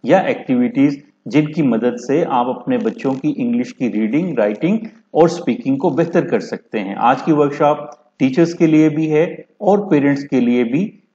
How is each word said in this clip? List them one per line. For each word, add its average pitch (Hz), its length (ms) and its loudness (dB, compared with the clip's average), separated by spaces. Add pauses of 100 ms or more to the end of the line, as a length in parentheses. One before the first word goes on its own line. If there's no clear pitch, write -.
या 170 140 4
activities 127 840 0 (240)
जिनकी 151 340 0
मदद 117 340 0
से - 280 -2
आप 127 240 -2
अपने 127 300 -4
बच्चों 113 360 -4
की 143 160 -4
English 120 420 -2
की 127 160 -4
reading, 117 520 -2
writing 151 400 0 (340)
और 160 160 6
speaking 135 480 -2
को 165 140 0
बेहतर 147 340 0
कर 110 140 0
सकते - 400 -8
हैं। 101 160 -6
आज 127 260 2
की 165 100 0
workshop 147 600 0 (280)
teachers 170 340 2
के 170 140 2
लिए 156 220 6
भी 156 180 -2
है 156 380 0 (160)
और 202 280 2
parents 143 340 2
के 131 160 0
लिए 120 240 2
भी 147 300 -2 (220)